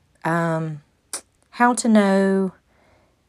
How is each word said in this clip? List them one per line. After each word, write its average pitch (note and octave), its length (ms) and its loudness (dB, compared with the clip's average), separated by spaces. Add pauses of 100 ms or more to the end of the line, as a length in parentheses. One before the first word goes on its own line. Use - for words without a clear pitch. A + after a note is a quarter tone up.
(240)
Um, D#3+ 580 -4 (720)
how B3 220 2
to A#3+ 140 -4
know G3 680 2 (760)